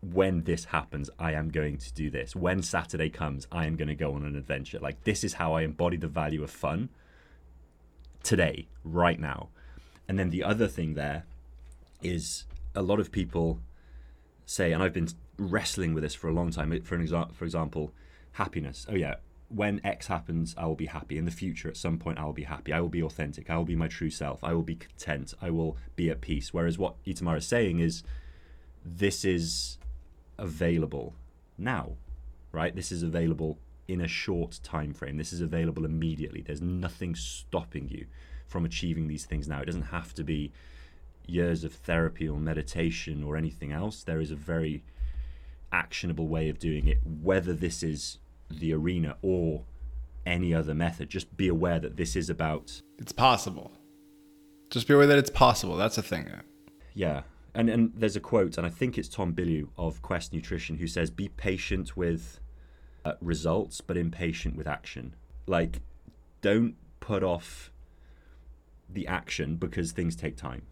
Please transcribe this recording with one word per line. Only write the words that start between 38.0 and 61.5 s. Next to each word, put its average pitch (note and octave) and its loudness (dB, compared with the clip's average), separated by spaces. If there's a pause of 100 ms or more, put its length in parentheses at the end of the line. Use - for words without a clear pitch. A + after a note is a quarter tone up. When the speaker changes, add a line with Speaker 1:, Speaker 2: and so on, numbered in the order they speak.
Speaker 1:
from E2+ 0
achieving E2 -2
these D2+ -4
things D2 -4
now. C#2+ -2
It C2+ -4
doesn't E2+ -2
have E2+ -6
to D#2+ -6
be D2 -2 (720)
years E2+ 2
of D#2 -4
therapy E2 0
or D2 -2
meditation D#2 -2
or D2 -2
anything D2+ -2
else. G2 -4
There D#2+ -2
is D#2 -2
a D2+ -6
very D#2 -2 (880)
actionable E2 0
way D#2+ 2
of C#2+ -2
doing D2+ 2
it, C#2 8
whether E2+ 2
this E2+ -2
is D#2+ -4 (300)
the D#2+ -2
arena D#2+ 2
or F2 2 (600)
any F2 4
other D#2 2
method. E2 0
Just - -6
be F#2 4
aware E2+ 4
that - -4
this E2+ 0
is E2 0
about D#2+ -2 (160)
Speaker 2:
It's - -10
possible. A2+ 4 (1000)
Just A#2 0
be C#3+ 10
aware C#3+ 12
that C#3+ 12
it's C#3 6
possible. G#2+ 8
That's G#2 2
the A2 0
thing. - -4 (640)
Speaker 1:
Yeah. D#2 0 (320)
And, A2+ 4
and A#2 6
there's G#2+ 2
a G2+ -2
quote, F#2+ 4
and E2+ 2
I E2+ 0
think B2 0
it's - -4
Tom F2 0
Bilyeu D#2+ 0 (100)
of E2 -2
Quest - -2
Nutrition, E2 -4
who E2 -2
says, E2 0
"Be G2+ -4
patient - -2